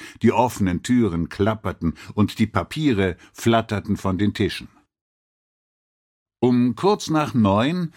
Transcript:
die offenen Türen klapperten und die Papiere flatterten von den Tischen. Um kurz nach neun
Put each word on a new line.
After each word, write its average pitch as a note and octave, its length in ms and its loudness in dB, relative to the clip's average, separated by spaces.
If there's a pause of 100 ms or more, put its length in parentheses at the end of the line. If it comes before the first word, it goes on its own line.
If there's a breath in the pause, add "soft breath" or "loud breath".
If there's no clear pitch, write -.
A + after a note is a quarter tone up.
(240 loud breath)
die A2+ 80 6
offenen G2+ 500 0
Türen F#2+ 480 0
klapperten G2 640 -2 (220 loud breath)
und G#2 240 0
die A2 80 2
Papiere G2 680 0 (160 loud breath)
flatterten A2+ 640 0
von F#2 220 -2
den G#2 160 0
Tischen. - 360 -4 (1700)
Um B2 360 2
kurz G3 360 0
nach D3+ 240 0
neun B2+ 600 2